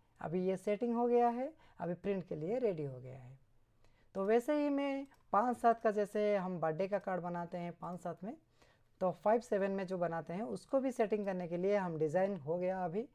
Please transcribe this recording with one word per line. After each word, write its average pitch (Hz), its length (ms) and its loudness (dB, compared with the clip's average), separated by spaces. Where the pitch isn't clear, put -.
अभी 185 260 -2
ये 190 100 0
सेटिंग 214 380 -2
हो 240 120 2
गया 240 220 6
है, 254 260 -2
अभी 175 160 -4
प्रिंट 196 340 -4
के 165 60 -4
लिए 170 240 -4
रेडी 185 260 0
हो 127 160 -8
गया 127 180 -14
है। 127 200 -20
तो 196 100 0
वैसे 240 380 4
ही 294 60 2
मैं 277 380 -2
पाँच 233 240 4
सात 233 240 4
का, 226 100 4
जैसे 208 460 2
हम 180 240 -2
बर्थडे 160 280 0
का 196 100 -2
कार्ड 185 240 -2
बनाते 175 360 -6
हैं 170 140 -6
पाँच 170 280 -10
सात 170 240 -8
में, 254 120 -10
तो 185 100 2
फ़ाइव 214 300 2
सेवन 196 300 0
में 196 160 -2
जो 185 120 -4
बनाते 165 340 -2
हैं, 190 100 -6
उसको 247 380 -2
भी 262 120 0
सेटिंग 208 340 0
करने 180 220 -4
के 175 80 -4
लिए 196 200 2
हम 175 220 -2
डिज़ाइन 185 380 2
हो 156 220 -4
गया 185 260 -2
अभी। 190 300 -4